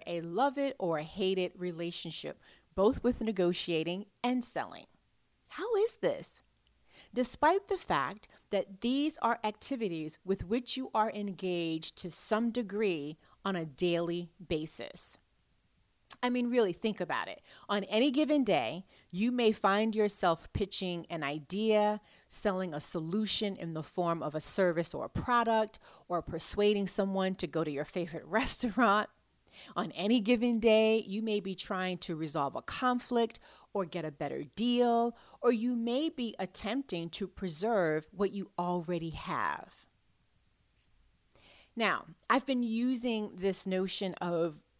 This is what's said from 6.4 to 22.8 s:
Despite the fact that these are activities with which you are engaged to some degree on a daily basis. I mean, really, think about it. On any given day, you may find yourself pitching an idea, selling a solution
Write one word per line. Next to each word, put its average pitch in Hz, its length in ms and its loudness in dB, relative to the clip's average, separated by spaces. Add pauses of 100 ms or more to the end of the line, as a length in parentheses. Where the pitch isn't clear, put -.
Despite 302 560 2
the 381 100 0
fact 156 500 -2 (240)
that 196 300 -2
these 285 420 0
are 233 200 0
activities 208 800 -4
with 190 220 -2
which 240 320 -2
you 262 160 -6
are 220 160 2
engaged 175 880 -2
to 175 140 -8
some 226 400 0
degree 190 680 -2 (260)
on 196 120 -2
a 165 100 -2
daily 170 640 0 (160)
basis. - 720 -6 (1040)
I 247 60 0
mean, 247 220 0
really, 220 220 4
think 208 280 -2
about 143 260 -2
it. - 140 -12 (260)
On 208 180 0
any 247 260 4
given 285 320 4
day, 156 420 2 (240)
you 214 220 0
may 240 200 4
find 208 440 2
yourself 202 580 2
pitching 185 560 -4
an 165 140 -4
idea, 208 760 2 (280)
selling 185 460 -2
a 147 60 -6
solution 196 760 -2